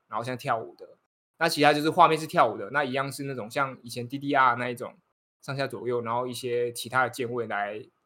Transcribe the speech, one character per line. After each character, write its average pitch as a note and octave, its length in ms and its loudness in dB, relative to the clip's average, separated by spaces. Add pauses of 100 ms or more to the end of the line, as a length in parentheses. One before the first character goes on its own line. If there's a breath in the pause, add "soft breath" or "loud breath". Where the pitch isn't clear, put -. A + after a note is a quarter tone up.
然 A2 100 -4
后 A#2 60 -4
像 B2+ 120 -6
跳 A#2+ 220 -2
舞 F2+ 160 -12
的。 - 100 -20 (520)
那 E3 100 2
其 D#3+ 140 0
他 D3 120 8
就 D3 80 0
是 D#3 80 2
画 D#3+ 200 8
面 D#3 100 2
是 D#3 80 -8
跳 D3+ 220 4
舞 G#2 80 -6
的， G2+ 140 -8
那 C#3+ 120 0
一 B2+ 80 -4
样 C3+ 180 -2
是 C#3 140 -10
那 C#3 100 -6
种 A2+ 160 -8
像 C3+ 340 -2
以 A#2+ 60 -16
前 A#2+ 180 -8
D C#3 120 -8
D C#3+ 160 -2
R B2+ 200 6
那 B2 140 -2
一 A#2+ 60 -6
种 A2+ 180 -10 (480)
上 C3+ 140 -8
下 C#3 100 -2
左 A2+ 220 -6
右， A#2+ 140 0
然 A2+ 120 -4
后 B2 140 -2
一 B2+ 60 -8
些 A#2+ 400 -2
其 A#2 160 -10
他 C3 140 2
的 A#2+ 60 0
键 A#2+ 220 -6
位 A#2+ 160 -4
来， G#2 340 -4 (240)